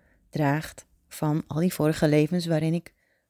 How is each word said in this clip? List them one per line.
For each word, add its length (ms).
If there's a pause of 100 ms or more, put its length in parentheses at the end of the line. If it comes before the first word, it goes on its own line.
(300)
draagt 580 (200)
van 400
al 120
die 140
vorige 340
levens 380
waarin 280
ik 200 (360)